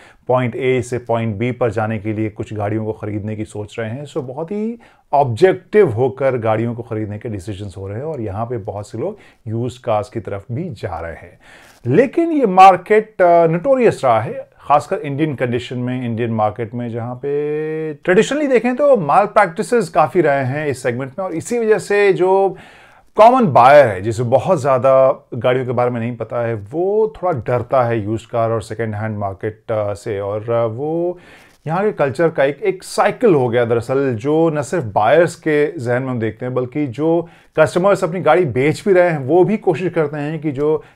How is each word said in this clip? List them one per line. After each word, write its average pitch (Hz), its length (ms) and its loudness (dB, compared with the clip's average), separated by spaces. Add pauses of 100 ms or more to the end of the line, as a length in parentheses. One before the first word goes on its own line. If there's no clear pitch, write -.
(280)
पॉइंट 123 280 0
A 131 280 0
से 120 140 -6
पॉइंट 113 440 -4
B 123 180 -2
पर 120 120 0
जाने 110 280 -4
के 107 140 -6
लिए 107 160 -4
कुछ 110 240 -10
गाड़ियों 107 320 -4
को 107 80 -6
खरीदने 107 420 -8
की 104 100 -8
सोच - 340 -12
रहे 110 100 -6
हैं। 139 160 -10
So 139 120 -10
बहुत 143 340 -8
ही 220 280 -6 (340)
ऑब्जेक्टिव 147 760 2
होकर 127 480 -2
गाड़ियों 113 380 -2
को 120 60 -12
खरीदने 107 380 -8
के 120 100 -10
डिसीजंस 101 480 -10
हो 98 100 -12
रहे 101 100 -10
हैं 139 80 -10
और 151 160 -8
यहाँ 107 240 -6
पे 120 120 -6
बहुत 101 320 -8
से 113 80 -10
लोग 180 200 -6 (300)
यूज्ड 117 360 -6
कार्स 104 260 -2
की 117 100 -8
तरफ 98 320 -10
भी 160 180 -6
जा 92 300 -10
रहे 82 120 -10
हैं। - 280 -20 (480)
लेकिन 277 440 2
ये 285 140 0
मार्केट, 190 760 6
uh, - 20 6
नोटोरियस 170 800 4
रहा 113 180 4
है, 202 280 -10 (100)
खासकर - 380 0
इंडियन 143 380 -4
कंडीशन 123 420 -4
में, 123 280 -6
इंडियन 113 260 -4
मार्केट 107 420 -2
में, 120 160 -8
जहाँ 117 260 -8
पे 151 760 -6
ट्रेडिशनली 220 540 0
देखें 247 280 0
तो 285 220 4
माल 170 280 2
प्रैक्टिसेस 202 640 0
काफ़ी 165 320 2
रहे 139 240 2
हैं 147 220 -4
इस 135 160 -6
सेगमेंट 131 360 -4
में। 190 60 -6
और 180 80 -8
इसी 240 260 -4
वजह 214 180 2
से 202 360 2
जो 185 440 2 (580)
कॉमन 233 320 6
बायर 131 400 8
है, 95 140 -2
जिसे 117 220 -4
बहुत 131 380 0
ज़्यादा 135 720 4
गाड़ियों 127 320 -2
के 127 60 -6
बारे 120 180 0
में 123 100 -4
नहीं 117 180 -6
पता 117 300 -6
है, 117 80 -4
वो 175 520 -2
थोड़ा 180 320 -4
डरता 123 440 0
है 117 160 0
यूज्ड 107 300 -6
कार 113 220 -2
और 113 100 -2
सेकंड 110 340 -8
हैंड 107 220 -8
मार्केट, 101 540 -8
uh, - 0 -
से। 104 480 -4
और, 101 220 -6
uh, 117 80 -10
वो 147 680 -2 (500)
यहाँ 175 160 -2
के 214 80 0
कल्चर 160 380 0
का 156 140 0
एक, 143 180 -2
एक 185 220 -2
साइकिल 208 520 2
हो 127 140 2
गया 120 160 2
दरअसल, 127 500 0
जो 151 340 0
न 151 120 -4
सिर्फ 156 220 -4
बायर्स 127 520 2
के 151 440 0
जहन 123 240 -2
में 131 60 -6
हम 123 100 -4
देखते 110 260 -6
हैं, 127 100 -6
बल्कि 127 320 -2
जो 160 420 -2 (300)
कस्टमर्स 185 440 2
अपनी 175 180 -4
गाड़ी 160 240 4
बेच 135 420 -2
भी 196 60 4
रहे 180 160 4
हैं, 160 80 -2
वो 147 260 2
भी 202 140 0
कोशिश 175 360 -2
करते 151 240 -2
हैं 147 220 -6
कि 151 120 -4
जो 147 320 -2 (120)